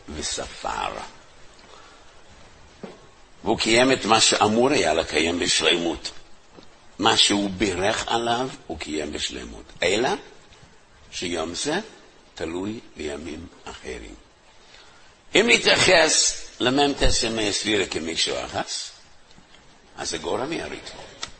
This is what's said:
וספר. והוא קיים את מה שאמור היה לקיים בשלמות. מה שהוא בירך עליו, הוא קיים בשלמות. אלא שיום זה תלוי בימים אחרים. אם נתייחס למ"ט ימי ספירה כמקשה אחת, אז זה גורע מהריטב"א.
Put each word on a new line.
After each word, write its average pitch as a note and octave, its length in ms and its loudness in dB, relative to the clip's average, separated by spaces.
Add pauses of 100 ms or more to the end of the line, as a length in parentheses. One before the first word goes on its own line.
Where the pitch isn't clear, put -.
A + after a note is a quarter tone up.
וספר. A1 840 -6 (2500)
והוא A2+ 140 0
קיים A#2+ 340 4
את B2 120 0
מה A2+ 160 6
שאמור A2+ 500 4
היה F2+ 240 2
לקיים D#2+ 440 0
בשלמות. E2 720 0 (920)
מה A2 140 6
שהוא G2+ 340 4
בירך F#2+ 580 0
עליו, A#2+ 400 0 (180)
הוא E2 120 -10
קיים D2+ 340 -6
בשלמות. A#1 520 -8 (180)
אלא G#2 280 4 (1000)
שיום E2+ 440 -4
זה D#3 260 -2 (540)
תלוי F#2 460 -6 (160)
בימים D#2 500 -10 (180)
אחרים. A1+ 500 -14 (1200)
אם G#3+ 140 4
נתייחס F3+ 960 4 (160)
למ"ט C3+ 360 2 (260)
ימי A2+ 300 0
ספירה G2+ 340 0
כמקשה D#2 580 -4
אחת, F2 260 -6 (1300)
אז - 140 -8
זה E2 80 -6
גורע G2 280 -4
מהריטב"א. F2 560 -10 (380)